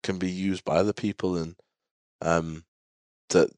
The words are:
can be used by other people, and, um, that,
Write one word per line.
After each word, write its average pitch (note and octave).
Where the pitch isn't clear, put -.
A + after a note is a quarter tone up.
can F#2+
be F#2
used F#2
by D#2
other G2+
people, F#2+
and, E2
um, E2
that, -